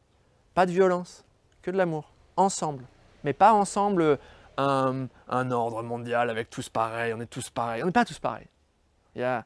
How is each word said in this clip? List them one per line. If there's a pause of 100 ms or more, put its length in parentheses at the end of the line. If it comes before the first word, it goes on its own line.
(560)
Pas
de
violence, (380)
que
de
l'amour. (220)
Ensemble. (380)
Mais
pas
ensemble,
euh, (400)
un, (200)
un
ordre
mondial
avec
tous
pareils,
on
est
tous
pareils.
On
n'est
pas
tous
pareils. (680)
Il
y
a